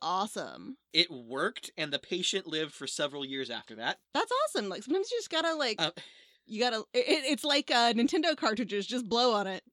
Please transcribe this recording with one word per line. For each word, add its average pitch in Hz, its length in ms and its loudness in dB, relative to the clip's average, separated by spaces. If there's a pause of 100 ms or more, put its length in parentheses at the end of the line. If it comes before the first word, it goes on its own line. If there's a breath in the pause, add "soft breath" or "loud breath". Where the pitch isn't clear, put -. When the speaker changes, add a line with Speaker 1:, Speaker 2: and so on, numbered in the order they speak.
Speaker 1:
awesome. 175 720 -4 (160)
Speaker 2:
It - 180 4
worked, 135 680 -4
and 156 160 -2
the 143 40 -2
patient 180 480 -2
lived 156 280 -4
for 139 120 -8
several 143 380 -4
years 135 240 -4
after 113 280 -8
that. 127 240 -4 (120)
Speaker 1:
That's 339 180 -2 (140)
awesome. 208 240 -2
Like, 190 140 -6
sometimes 381 280 -2
you 494 60 -2
just 440 140 -4
gotta, 330 240 0
like, 233 260 -2
Speaker 2:
Uh, 156 120 0 (520 loud breath)
Speaker 1:
you 214 160 -8
gotta, 240 200 2 (120)
it, 247 160 2
it, 302 160 4
it's 285 200 0
like, 294 260 2
uh, 240 240 6
Nintendo 311 420 4
cartridges, 208 500 0
just 247 220 -4
blow 233 240 4
on 202 140 2
it. 190 260 -6